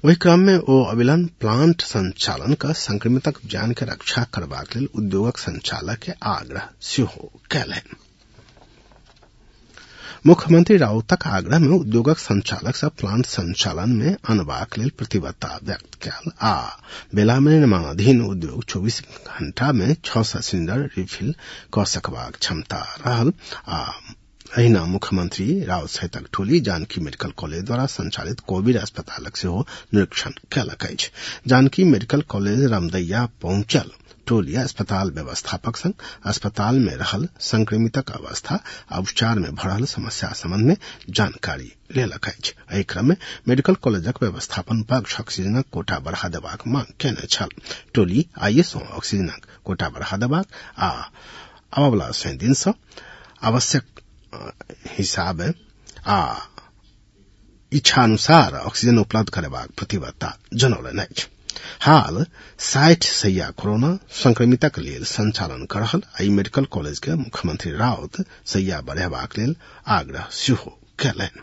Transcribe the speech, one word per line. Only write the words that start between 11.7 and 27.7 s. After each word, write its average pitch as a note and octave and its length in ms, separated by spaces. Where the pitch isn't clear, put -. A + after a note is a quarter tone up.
संचालक G2+ 580
सब - 200
प्लांट G#2 300
संचालन F2 640
में B2+ 260
अनबाक G2 480
लेल A#2+ 120
प्रतिबद्धता - 760
व्यक्त - 400
कयल - 280
आ A3 140
बेला A2+ 260
में D3 120
निर्माणाधीन G#2+ 680
उद्योग A2 420
चौबीस G2+ 380
घंटा - 680
में B2+ 240
छओ - 280
सए - 180
सिलेंडर F#2+ 560
रिफिल F#2+ 360
क G2+ 140
सकबाक C2 480
क्षमता - 460
रहल B2 340
आ - 180
अहिना A#2 340
मुख्यमंत्री F#2 600
राउत F2+ 260
सहितक - 440
टोली E3+ 280
जानकी F2+ 400
मेडिकल - 300
कॉलेज D#2+ 340
द्वारा B2 200